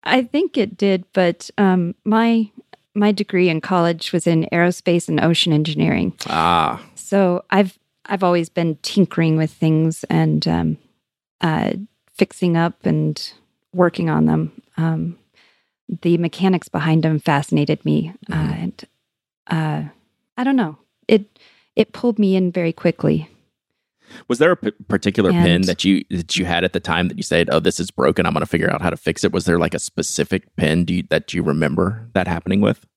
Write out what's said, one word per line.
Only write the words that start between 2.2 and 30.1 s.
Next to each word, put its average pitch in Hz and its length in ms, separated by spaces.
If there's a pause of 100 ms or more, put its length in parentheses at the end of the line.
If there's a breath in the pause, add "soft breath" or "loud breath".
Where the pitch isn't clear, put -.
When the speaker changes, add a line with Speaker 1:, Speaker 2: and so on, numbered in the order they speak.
Speaker 1:
my 208 180
degree 185 380
in 160 100
college 170 540
was 175 140
in 165 240
aerospace 170 580
and 156 100
ocean 165 320
engineering. 151 640 (140)
Speaker 2:
Ah. 80 540 (140)
Speaker 1:
So 185 540
I've, 196 280 (280)
I've 196 180
always 175 260
been 165 340
tinkering 165 520
with 160 160
things 160 580
and, 156 380
um, 156 300 (640)
uh, 160 300 (420)
fixing 180 420
up 165 300
and 151 480 (400)
working 175 360
on 156 160
them. 156 360 (160)
Um, 165 400 (840 soft breath)
the 170 160
mechanics 175 520
behind 160 340
them 156 160
fascinated 147 640
me. 156 300 (160)
Speaker 2:
Mm-hmm. - 40
Speaker 1:
Uh, 156 220
and, 170 280 (640)
uh, 151 420 (480)
I 247 60
don't 269 120
know. 165 220 (300)
It, 208 180 (500 soft breath)
it - 180
pulled 226 260
me 190 160
in 185 160
very 170 220
quickly. 156 560 (1000 loud breath)
Speaker 2:
Was 120 100
there 156 140
a 175 40
p-, - 160 (160)
particular 98 440
pin 87 160
Speaker 1:
And 87 180
Speaker 2:
that 90 180
you, 95 280
that 87 260
you 90 80
had 85 180
at 90 100
the 87 60
time 87 280
that - 100
you - 60
said, 85 280
"Oh, 78 80
this 85 200
is 85 100
broken, 78 380
I'm 82 60
gonna 76 120
figure 82 260
out 69 100
how 85 100
to - 60
fix - 260
it"? - 100
Was 92 120
there, 87 120
like, 85 160
a 76 60
specific - 760